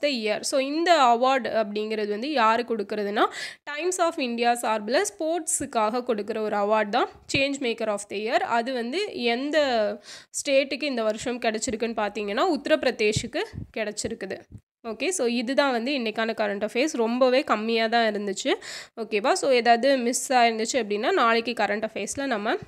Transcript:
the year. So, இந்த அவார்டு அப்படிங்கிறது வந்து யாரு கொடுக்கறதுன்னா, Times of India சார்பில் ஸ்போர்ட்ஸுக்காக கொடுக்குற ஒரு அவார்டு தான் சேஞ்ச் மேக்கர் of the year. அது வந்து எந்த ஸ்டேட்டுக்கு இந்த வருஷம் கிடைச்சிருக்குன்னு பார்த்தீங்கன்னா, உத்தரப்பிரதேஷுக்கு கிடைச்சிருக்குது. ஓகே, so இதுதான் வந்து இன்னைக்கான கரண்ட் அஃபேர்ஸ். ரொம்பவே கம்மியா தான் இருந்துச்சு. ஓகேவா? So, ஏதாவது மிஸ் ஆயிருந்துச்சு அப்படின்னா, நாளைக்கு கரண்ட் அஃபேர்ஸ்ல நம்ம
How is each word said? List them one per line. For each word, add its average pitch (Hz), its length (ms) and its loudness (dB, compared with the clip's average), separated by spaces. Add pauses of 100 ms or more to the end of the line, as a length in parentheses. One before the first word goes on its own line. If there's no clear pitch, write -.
the 294 60 2
year. 214 320 -2
So, 277 180 -2
இந்த 311 380 2
அவார்டு 254 480 4
அப்படிங்கிறது 214 640 -2
வந்து 220 220 -4
யாரு 233 360 4
கொடுக்கறதுன்னா, 208 580 0 (380)
Times 311 360 -4
of 339 160 2
India 240 380 0
சார்பில் 233 500 0
ஸ்போர்ட்ஸுக்காக 254 1000 -2
கொடுக்குற 220 340 -4
ஒரு 214 200 -2
அவார்டு 208 320 2
தான் 262 200 2 (280)
சேஞ்ச் 277 220 2
மேக்கர் 226 280 -4
of 202 140 -2 (100)
the 208 60 -6
year. 226 220 0
அது 240 340 0
வந்து 254 500 -4
எந்த 262 340 0 (720)
ஸ்டேட்டுக்கு 277 540 0
இந்த 254 200 -2
வருஷம் 226 360 -2
கிடைச்சிருக்குன்னு 226 580 -2
பார்த்தீங்கன்னா, 214 560 0 (100)
உத்தரப்பிரதேஷுக்கு 262 800 0 (340)
கிடைச்சிருக்குது. 208 640 -6 (480)
ஓகே, 226 200 -4
so 285 200 0
இதுதான் 254 440 2
வந்து 240 200 -2
இன்னைக்கான 226 500 -2
கரண்ட் 202 320 -2
அஃபேர்ஸ். 294 200 2
ரொம்பவே 247 500 2
கம்மியா 226 440 0
தான் 226 260 2
இருந்துச்சு. 202 400 -2 (480)
ஓகேவா? 214 300 0
So, 349 200 2
ஏதாவது 240 460 6
மிஸ் 247 360 0
ஆயிருந்துச்சு 233 400 4
அப்படின்னா, 220 380 0
நாளைக்கு 233 460 2
கரண்ட் 214 360 0
அஃபேர்ஸ்ல 208 320 -6
நம்ம 233 300 -2 (120)